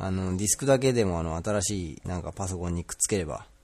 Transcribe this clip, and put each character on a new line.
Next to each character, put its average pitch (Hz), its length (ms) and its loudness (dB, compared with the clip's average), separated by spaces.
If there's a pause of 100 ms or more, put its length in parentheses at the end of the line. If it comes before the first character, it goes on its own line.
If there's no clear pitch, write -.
あ 95 100 -2
の、 92 260 0
デ 101 80 0
ィ 107 40 0
ス - 80 2
ク 135 100 -4
だ 135 140 6
け 131 120 4
で 117 120 4
も、 87 160 0
あ - 20 0
の、 82 140 -2
新 104 260 0
し 90 300 -2 (120)
い、 92 40 -4
な 90 100 -4
ん 82 40 -6
か、 82 100 -8
パ 95 160 -4
ソ 92 100 -4
コ 87 80 -4
ン 87 80 0
に 87 80 -2
く - 120 -10
っ - 40 -20
つ - 80 0
け 107 120 2
れ 85 60 0
ば。 67 220 -8 (180)